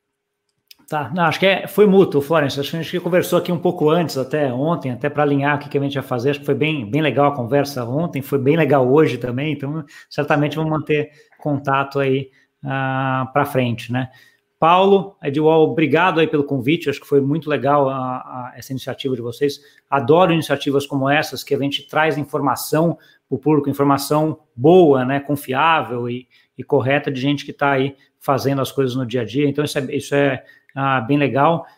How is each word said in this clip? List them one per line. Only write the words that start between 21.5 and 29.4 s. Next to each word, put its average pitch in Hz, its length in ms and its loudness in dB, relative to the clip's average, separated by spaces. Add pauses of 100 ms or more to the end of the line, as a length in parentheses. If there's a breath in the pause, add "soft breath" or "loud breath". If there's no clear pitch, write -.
a - 20 -2
gente 139 300 -4
traz 151 300 0
informação 151 800 -2 (300 soft breath)
pro 135 100 -4
público, 143 320 0
informação 143 720 0 (160)
boa, 143 480 6
né, 135 160 -2
confiável 131 920 -2
e, 123 180 -10 (300 soft breath)
e 127 60 -14
correta 143 460 0
de 131 100 -4
gente 139 260 -2
que 147 60 -12
tá 143 200 0
aí 139 240 -2 (240 soft breath)
fazendo 139 420 0
as 127 100 -4
coisas 131 240 -2
no 131 100 -2
dia 120 160 -4
a 113 40 -4
dia. 139 240 0